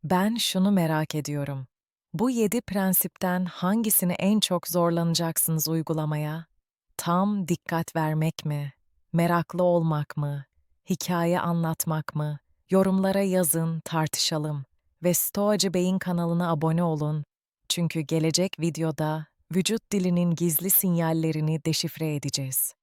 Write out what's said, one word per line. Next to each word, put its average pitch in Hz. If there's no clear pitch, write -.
Ben 190
şunu 190
merak 160
ediyorum. 143
Bu 214
yedi 233
prensipten 185
hangisini 190
en 208
çok -
zorlanacaksınız 170
uygulamaya? 156
Tam 190
dikkat 165
vermek 156
mi? 143
Meraklı 170
olmak 165
mı? 143
Hikaye 175
anlatmak 165
mı? 151
Yorumlara 190
yazın, 165
tartışalım. 151
Ve 175
Stoacı 202
Beyin 185
kanalına 170
abone 160
olun. 151
Çünkü 165
gelecek 160
videoda 156
vücut 196
dilinin 175
gizli 170
sinyallerini 160
deşifre 156
edeceğiz. 135